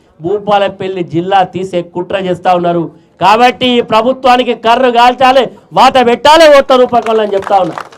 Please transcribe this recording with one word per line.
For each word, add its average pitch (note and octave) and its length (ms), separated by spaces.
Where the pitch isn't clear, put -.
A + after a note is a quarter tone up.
భూపాలపల్లి G3 840
జిల్లా F3+ 380
తీసే F3+ 400
కుట్ర F3 340
చేస్తా F3+ 380
ఉన్నారు. E3+ 380
కాబట్టి B3 460
ఈ A#3+ 140
ప్రభుత్వానికి B3 760
కర్రు A#3+ 360
కాల్చాలి, B3+ 560
వాత B3 320
పెట్టాలి D4 520
ఓట్ల C#4 180
రూపకంలో A#3 460
అని G#3 120
చెప్తా G3 240
ఉన్నా. F3 160